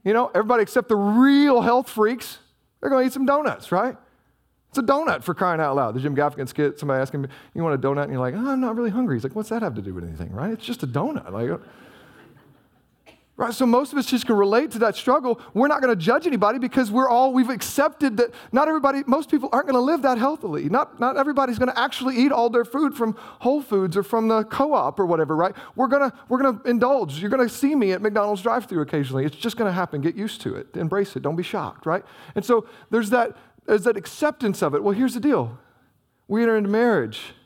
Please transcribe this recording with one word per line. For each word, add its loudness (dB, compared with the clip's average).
You 2
know, 2
everybody 2
except 0
the 4
real 6
health 2
freaks, -2
they're -2
gonna 2
eat 0
some -2
donuts, 0
right? 0
It's -4
a 0
donut 0
for -4
crying 0
out 0
loud. 0
The -4
Jim -2
Gaffigan 0
skit, -2
somebody 0
asking -4
me, -8
"You -4
want 0
a -2
donut?" 0
And -6
you're -4
like, -2
"Oh, -4
I'm -2
not -2
really -2
hungry." 0
He's -4
like, -6
"What's -8
that -4
have -4
to -8
do -8
with -8
anything, -10
right? -6
It's -10
just -8
a -6
donut." -6
Like, -4
right? -4
So 0
most 4
of -2
us -2
just -2
can 2
relate 2
to -8
that 2
struggle. 0
We're 4
not 2
gonna 2
judge 0
anybody 2
because 0
we're 2
all, 4
we've 4
accepted -2
that 0
not 4
everybody, 0
most 0
people 0
aren't 2
gonna 2
live 2
that 2
healthily. -2
Not, -2
not 0
everybody's 0
gonna 0
actually -2
eat 4
all 2
their 2
food -2
from -2
Whole 0
Foods 0
or 0
from 0
the 2
co-op 0
or 2
whatever, 0
right? 0
We're 0
gonna, 2
we're 0
gonna 2
indulge. 0
You're -4
gonna 2
see 0
me 2
at -2
McDonald's 0
drive-thru -2
occasionally. -2
It's -4
just -6
gonna 0
happen. -4
Get -2
used -8
to -6
it. -14
Embrace -2
it. -8
Don't -2
be -4
shocked, -8
right? -2
And -4
so 2
there's 0
that, 0
there's 2
that 2
acceptance -4
of 0
it. 0
Well, 0
here's 0
the -6
deal. 0
We 0
enter 2
into 0
marriage. 0